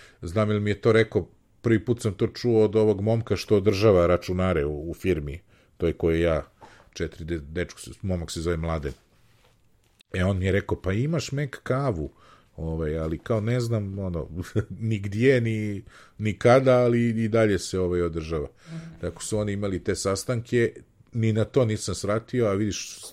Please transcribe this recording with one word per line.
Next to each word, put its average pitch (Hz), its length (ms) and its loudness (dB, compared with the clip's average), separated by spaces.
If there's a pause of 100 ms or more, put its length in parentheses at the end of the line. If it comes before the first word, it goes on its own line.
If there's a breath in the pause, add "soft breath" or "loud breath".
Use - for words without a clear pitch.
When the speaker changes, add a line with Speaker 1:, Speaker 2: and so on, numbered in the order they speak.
(220 loud breath)
Speaker 1:
znam, 104 280 0
jer 107 100 0
mi 104 100 -2
je 101 100 -4
to 117 120 4
rekao, 107 360 2 (340)
prvi 113 220 2
put 120 180 -2
sam 104 120 -2
to 113 120 0
čuo 113 380 2
od 104 120 0
ovog 107 240 4
momka 110 360 0
što - 200 2
održava 98 500 6
računare 90 580 0
u, 76 260 -6
u 80 40 -10
firmi, 78 460 -2 (360 soft breath)
to 85 100 -2
je 82 60 2
koji 82 280 0
ja, 80 260 0 (460 loud breath)
četiri 85 320 -8
D 82 140 -4
dečko, 80 420 -8
se, - 100 -16 (120)
momak 90 280 -4
se 85 100 -8
zove 85 160 -2
Mladen. 80 360 -4 (1200 soft breath)
E, 92 120 -2
on 95 140 0
mi 92 80 -2
je 92 60 2
rekao, 98 280 0
„Pa 92 120 -2
imaš 143 400 -2
Mek 139 300 -6
kavu?” 127 500 -4 (440 soft breath)
Ovaj, 80 420 -4
ali 80 200 -4
kao 110 220 -2
ne 120 200 -2
znam, 104 380 -4
ono, 87 300 -6 (240)
<laughs> 117 280 -6
ni 110 180 -2
gdje, 113 420 2
ni, 107 440 -4 (340 loud breath)
ni 107 200 -2
kada, 127 400 6
ali 120 300 4
i 113 200 0
dalje 107 300 4
se, - 220 -4
ovaj, 87 220 0
održava. 80 460 -4 (180 loud breath)
Speaker 2:
Mhm. 165 100 -14 (240 loud breath)
Speaker 1:
Tako 87 220 -8
su 107 160 -4
oni 104 140 -2
imali 98 320 -4
te 98 100 0
sastanke, 117 760 0 (400)
ni 113 200 2
na 107 120 2
to 127 200 2
nisam 104 300 -2
svratio, 113 520 -2
a 101 60 2
vidiš, 101 460 -2 (140)